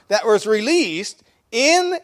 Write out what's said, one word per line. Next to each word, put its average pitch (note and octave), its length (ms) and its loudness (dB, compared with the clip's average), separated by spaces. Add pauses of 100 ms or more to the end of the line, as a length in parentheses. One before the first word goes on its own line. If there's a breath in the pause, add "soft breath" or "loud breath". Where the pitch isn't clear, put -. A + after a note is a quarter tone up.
that G#3 160 0
was G#3 220 2
released G#3+ 760 -2 (300)
in E4+ 520 2